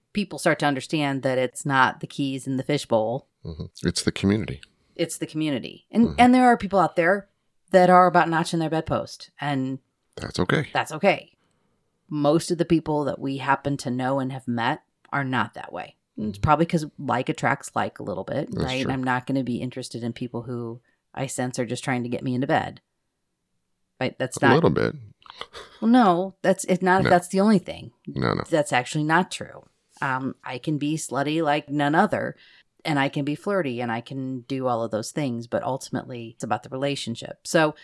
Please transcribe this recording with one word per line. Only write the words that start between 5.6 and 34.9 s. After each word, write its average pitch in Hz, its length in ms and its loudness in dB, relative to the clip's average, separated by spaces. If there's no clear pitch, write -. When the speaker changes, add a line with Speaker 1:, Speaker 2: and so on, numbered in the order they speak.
Speaker 1:
And, 226 180 4
Speaker 2:
Mm-hmm. - 120 -4
Speaker 1:
and 247 160 8
there 254 120 6
are 240 100 6
people 196 220 0
out 165 180 2
there 185 320 2
that 180 180 8
are 180 180 10
about 165 220 4
notching 165 300 0
their 160 100 0
bedpost. 147 600 -4
And 135 400 -2
Speaker 2:
That's - 220 -6
okay. 151 340 0
Speaker 1:
that's 127 180 -2
okay. 160 400 0
Most 151 420 2
of 165 60 -2
the 165 80 2
people 156 380 0
that - 160 -4
we 139 180 -6
happen 139 400 0
to 123 140 -6
know 131 280 -2
and 131 120 -4
have 131 160 -12
met 120 340 -2
are 139 140 -2
not 127 300 -2
that - 180 -14
way. - 220 -12
It's - 200 -6
Speaker 2:
Mm-hmm. - 40 -18
Speaker 1:
probably 156 240 4
'cause 156 200 0
like 127 300 -4
attracts 143 480 -2
like 107 240 -4
a 107 40 -12
little 98 200 -6
bit, - 260 -6
Speaker 2:
That's - 140 -4
Speaker 1:
right? 131 220 -2
Speaker 2:
true. 131 80 -4
Speaker 1:
I'm 131 100 -4
not 127 240 -2
gonna 135 160 0
be 120 140 -4
interested 123 460 -8
in 120 100 -4
people 120 300 -10
who 120 360 -10
I 135 140 -6
sense 127 320 -4
are 123 60 -2
just 117 180 -6
trying 123 200 -2
to 120 60 -6
get 120 140 -6
me 131 100 -2
into 127 140 -2
bed. - 320 -2
Right? - 180 -4
That's - 200 -6
Speaker 2:
A 139 80 2
Speaker 1:
not 131 100 8
Speaker 2:
little 156 140 4
bit. 55 260 0
Speaker 1:
Well, 220 100 2
no, 190 500 4
that's, 185 240 2
if 185 160 2
not, 185 200 4
if - 40 4
Speaker 2:
No. - 40 4
Speaker 1:
that's 175 200 4
the 190 100 0
only 208 200 6
thing. - 320 -12
Speaker 2:
No, 135 260 0
no. 87 160 -2
Speaker 1:
That's 151 240 0
actually 143 300 0
not 160 280 2
true. - 360 -14
Um, 131 420 -4
I 131 160 -8
can 151 180 -2
be 147 180 -2
slutty 151 480 -2
like 147 260 0
none 143 260 2
other, 165 400 2
and 151 140 0
I 139 100 2
can 143 160 -4
be 147 100 -2
flirty, 151 460 -2
and 120 100 -4
I 117 100 -4
can 131 400 -8
do 131 260 -4
all 117 160 0
of 110 80 -6